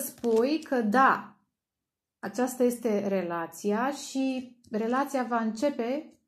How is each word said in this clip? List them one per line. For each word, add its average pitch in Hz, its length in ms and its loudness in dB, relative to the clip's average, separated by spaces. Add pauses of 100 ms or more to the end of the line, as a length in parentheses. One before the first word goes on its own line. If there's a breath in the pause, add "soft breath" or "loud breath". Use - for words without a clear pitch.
spui 240 560 2
că 247 180 -2
da, 220 580 4 (800)
aceasta 247 440 -4
este 214 460 0
relația 190 840 -2
și 262 640 -4 (140)
relația 247 540 0
va 233 160 -2
începe 247 720 -2 (160)